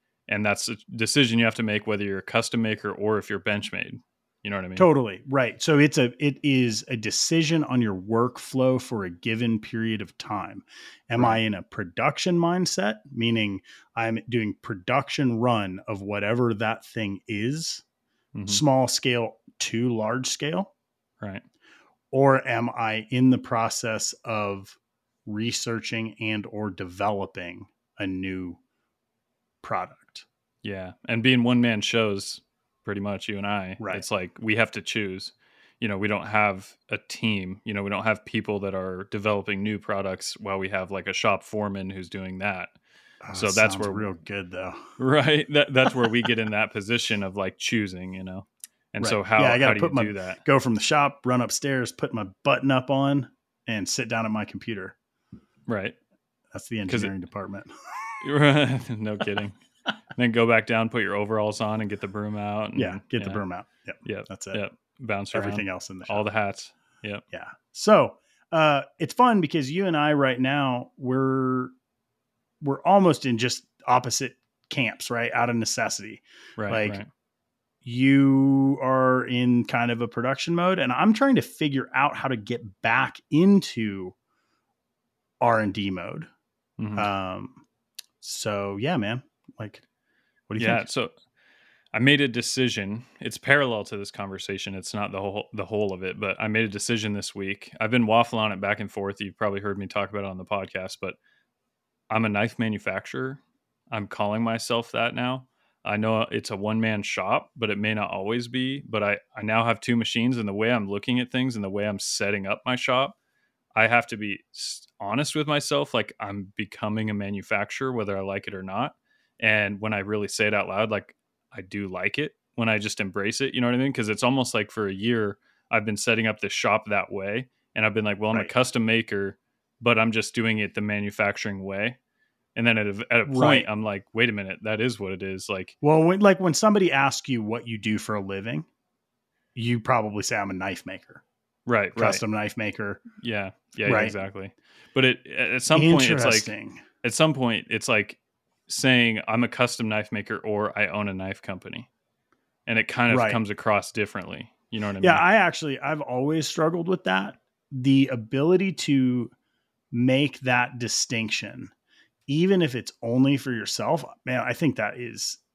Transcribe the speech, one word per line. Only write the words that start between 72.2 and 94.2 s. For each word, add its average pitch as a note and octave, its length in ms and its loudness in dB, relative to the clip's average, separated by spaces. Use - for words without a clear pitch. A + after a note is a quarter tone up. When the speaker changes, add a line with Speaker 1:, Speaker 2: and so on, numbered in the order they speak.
Speaker 2:
we're C#3 200 -2
almost F3+ 420 6
in B2 140 2
just A#2+ 260 -2
opposite B2 500 0
camps, - 420 -2
right? A#2+ 220 -2
Out A#2+ 160 2
of A#2 80 0
necessity. A2 640 -4
Speaker 1:
Right, G#2 120 -4
Speaker 2:
Like, G2 80 -8
Speaker 1:
right. G#2 80 -12
Speaker 2:
you C3+ 1000 6
are B2+ 420 4
in B2 400 2
kind A#2+ 260 0
of A#2 120 0
a A2+ 60 -2
production C3 460 -2
mode, F3+ 240 2
and B2+ 140 0
I'm F3+ 220 6
trying C4 220 4
to C3 60 4
figure C#3 520 -2
out C#3 220 2
how - 120 -4
to C3 80 0
get A2 460 -8
back A#2+ 340 2
into A#2 840 4
R A#2 200 4
and G2+ 120 -2
D G2 180 -4
mode. F2 360 -8
Speaker 1:
Mm-hmm. G#2+ 200 -6
Speaker 2:
Um, G2 560 -4
so G2+ 560 -6
yeah, C#3+ 220 0
man, A2+ 240 -2
like, G#2+ 220 -12
what G#2+ 120 -4
do A2 40 -2
you A2+ 60 0
Speaker 1:
Yeah, A#2 100 4
Speaker 2:
think? - 120 -6
Speaker 1:
so B2 200 -2
I A2+ 60 -2
made C#3 200 6
a C#3 80 2
decision. A#2 800 -2
It's - 200 -10
parallel C3 460 2
to - 120 -10
this G2+ 140 -8
conversation. G2 640 -8